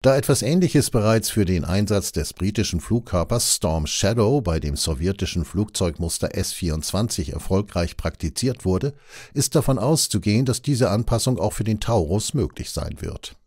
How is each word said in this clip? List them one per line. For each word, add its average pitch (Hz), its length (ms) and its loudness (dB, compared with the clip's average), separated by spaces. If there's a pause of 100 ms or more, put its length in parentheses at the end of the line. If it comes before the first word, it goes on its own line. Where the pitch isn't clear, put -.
Da 135 120 6
etwas 143 280 2
Ähnliches 151 480 4
bereits 110 400 2
für 104 140 2
den 85 200 2
Einsatz 98 460 0
des 82 220 -4
britischen 95 460 -2
Flugkörpers 113 760 0
Storm 80 320 0
Shadow 113 540 2
bei 82 180 0
dem 71 160 -2
sowjetischen 82 720 -2
Flugzeugmuster 87 920 -2
S - 180 -4
vierundzwanzig 80 800 -2
erfolgreich 92 640 -2
praktiziert - 680 -4
wurde, 92 280 0 (400)
ist - 220 -2
davon 135 240 4
auszugehen, 113 680 2
dass 123 160 0
diese 123 300 2
Anpassung 113 480 0
auch 98 140 0
für - 100 -4
den 107 160 0
Taurus 101 560 0
möglich - 340 -2
sein - 300 -6
wird. - 360 -10 (120)